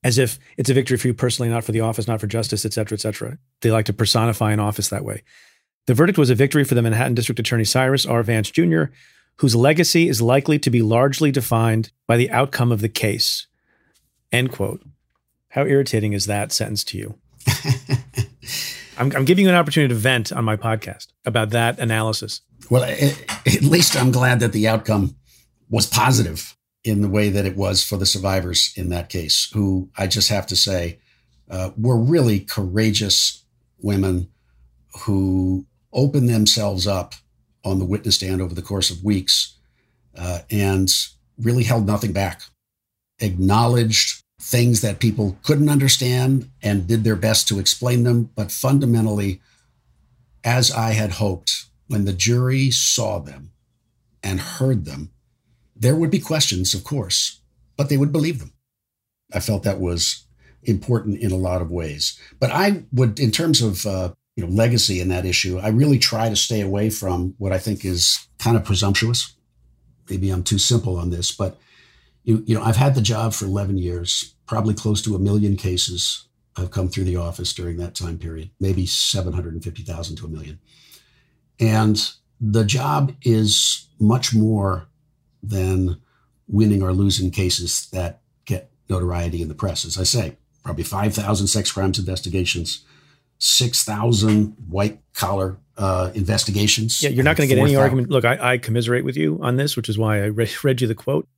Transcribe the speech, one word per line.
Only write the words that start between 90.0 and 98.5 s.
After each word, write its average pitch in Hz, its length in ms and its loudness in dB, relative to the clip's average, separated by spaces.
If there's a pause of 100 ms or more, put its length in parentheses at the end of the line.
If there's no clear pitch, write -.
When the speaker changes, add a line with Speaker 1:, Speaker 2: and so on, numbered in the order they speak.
Speaker 2:
say, 92 340 -2 (260)
probably 85 220 -6
five 101 280 -2
thousand 101 340 0
sex 98 260 -2
crimes 95 260 -2
investigations, 90 840 -4 (520)
six - 460 0
thousand 107 720 2 (140)
white 101 320 -2 (120)
collar, 95 440 -4 (200)
uh, 92 380 0
investigations. 107 880 0
Speaker 1:
Yeah, 143 60 2
you're 131 160 2
not 156 100 4
gonna 147 120 2
get 131 100 4
any 139 160 4
Speaker 2:
Four 135 80 4
thousand - 20 6
Speaker 1:
argument. 135 280 2
Look, 127 120 2
I, 123 300 0